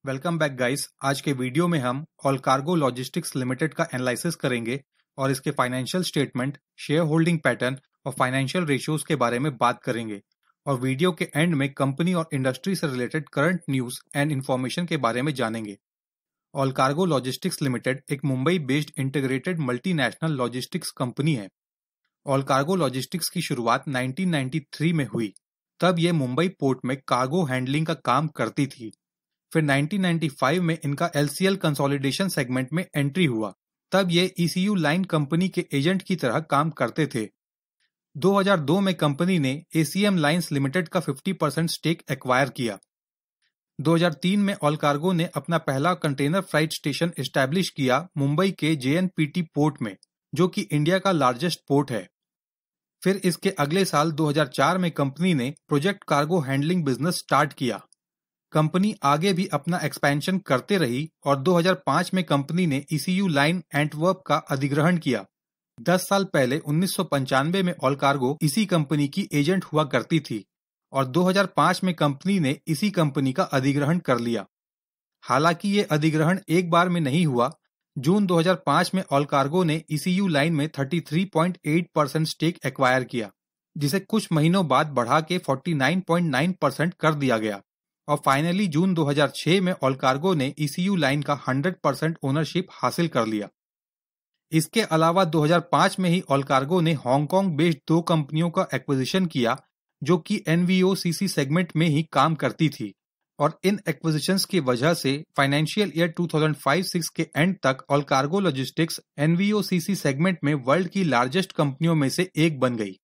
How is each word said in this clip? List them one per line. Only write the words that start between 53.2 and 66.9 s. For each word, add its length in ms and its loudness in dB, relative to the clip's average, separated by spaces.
इसके 260 0
अगले 340 0
साल 280 2
दो 160 0
हज़ार 200 2
चार 300 2
में 140 0
कंपनी 420 0
ने 200 -2
प्रोजेक्ट 360 0
कार्गो 380 0
हैंडलिंग 420 0
बिजनेस 340 -2
स्टार्ट 340 2
किया। 300 -4
कंपनी 420 2
आगे 280 2
भी 200 0
अपना 320 -2
एक्सपेंशन 560 0
करते 380 0
रही 300 -2
और 140 4
दो 160 2
हज़ार 200 4
पाँच 280 2
में 100 2
कंपनी 420 0
ने 140 0
ईसीयू 360 -2
लाइन 340 2
एंटवर्प 520 0
का 100 2
अधिग्रहण 480 2
किया। 260 -2
दस 300 0
साल 160 2
पहले 360 0
उन्नीस 340 -2